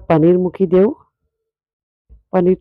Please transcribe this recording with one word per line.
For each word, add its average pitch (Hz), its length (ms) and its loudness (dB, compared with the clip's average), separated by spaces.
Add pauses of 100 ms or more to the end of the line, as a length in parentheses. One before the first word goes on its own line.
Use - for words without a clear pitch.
પનીર 165 340 2
મૂકી 185 320 -4
દેવું. 202 200 2 (1400)
પનીર 185 280 0